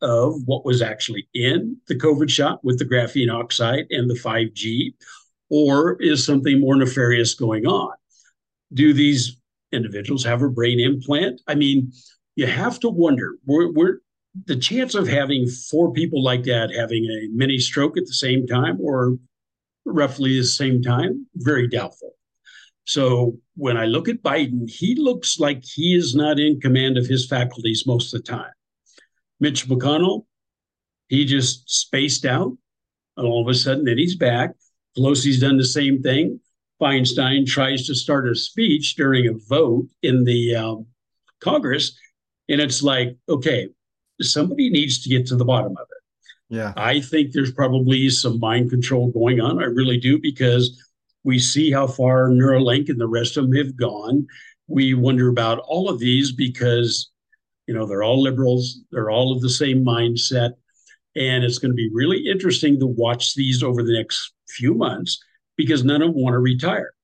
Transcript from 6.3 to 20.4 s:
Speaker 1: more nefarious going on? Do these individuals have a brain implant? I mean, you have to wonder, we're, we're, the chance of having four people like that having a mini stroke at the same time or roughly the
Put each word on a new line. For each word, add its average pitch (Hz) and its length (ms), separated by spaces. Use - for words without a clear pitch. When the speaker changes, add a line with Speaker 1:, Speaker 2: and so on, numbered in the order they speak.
Speaker 1:
more 135 140
nefarious 120 580
going 110 320
on? 196 280
Do 147 200
these 135 420
individuals 117 500
have 120 200
a 139 60
brain 120 300
implant? 143 680
I 147 80
mean, 139 360
you 135 120
have 233 340
to 233 80
wonder, 151 460
we're, 160 280
we're, 180 240
the 147 100
chance 240 400
of 175 140
having 139 380
four 151 440
people 156 320
like 127 200
that 117 280
having 113 340
a 110 300
mini 135 240
stroke 143 380
at - 80
the - 80
same 127 340
time 143 320
or 127 380
roughly 135 540
the 120 80